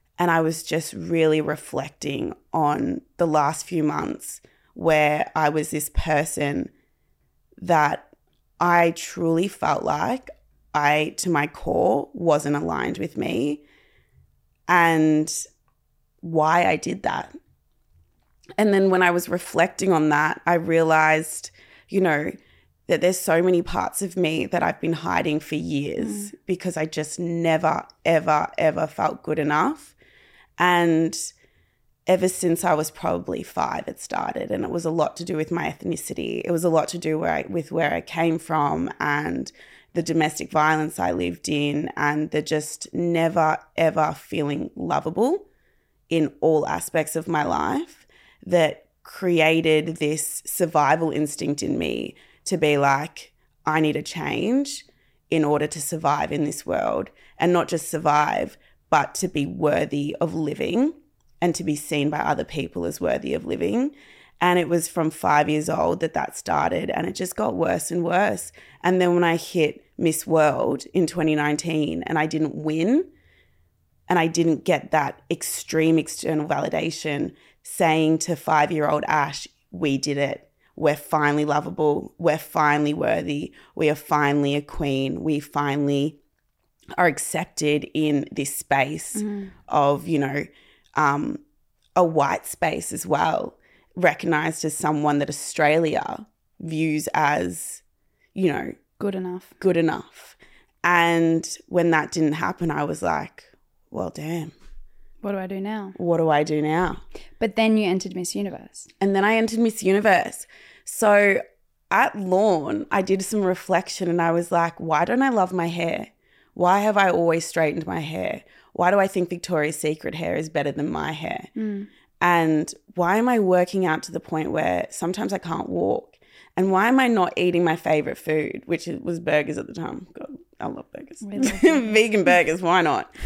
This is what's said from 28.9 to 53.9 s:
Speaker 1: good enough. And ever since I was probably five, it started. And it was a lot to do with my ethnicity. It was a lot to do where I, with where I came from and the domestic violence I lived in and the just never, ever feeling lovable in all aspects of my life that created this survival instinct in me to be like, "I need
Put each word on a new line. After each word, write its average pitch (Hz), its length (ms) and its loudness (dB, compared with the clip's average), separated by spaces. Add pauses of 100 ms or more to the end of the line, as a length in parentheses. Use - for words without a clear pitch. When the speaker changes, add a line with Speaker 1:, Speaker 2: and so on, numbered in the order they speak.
Speaker 1:
good 160 160 -4
enough. 156 560 -2 (600)
And 170 600 4 (880)
ever 185 220 4
since 175 380 -2
I 175 80 2
was 156 180 -2
probably - 500 -6
five, - 460 -6
it - 140 -10
started. - 500 -6
And 190 140 -4
it - 60 -6
was 170 140 -4
a 160 60 -2
lot 160 260 -2
to 170 60 -10
do 175 140 -6
with 156 140 -4
my 160 200 -4
ethnicity. - 720 -8
It - 80 -2
was 170 140 0
a 170 40 2
lot 160 200 2
to 175 80 -8
do 156 200 -2
where 165 140 -2
I, 147 160 -2
with 160 240 -6
where 165 220 0
I - 80 -2
came 165 360 -2
from 156 520 -2 (100)
and 147 500 -2 (440)
the 165 100 -2
domestic 160 480 -2
violence 156 480 0
I 175 120 0
lived 175 360 -4
in 147 480 -2
and 151 360 -2
the 151 100 -2
just - 520 -6
never, 165 640 2 (200)
ever 160 400 2
feeling - 580 -6
lovable 180 720 -2 (600)
in 156 320 0
all 156 260 2
aspects - 480 -4
of 160 140 -6
my 156 140 0
life - 600 -4 (400)
that 170 420 0 (160)
created 160 920 2
this 156 480 -4
survival 160 640 2
instinct 147 500 -4
in - 160 -2
me 62 380 -6 (280)
to 185 140 -2
be 151 200 2
like, 139 560 -2 (340)
"I 156 120 2
need 151 160 2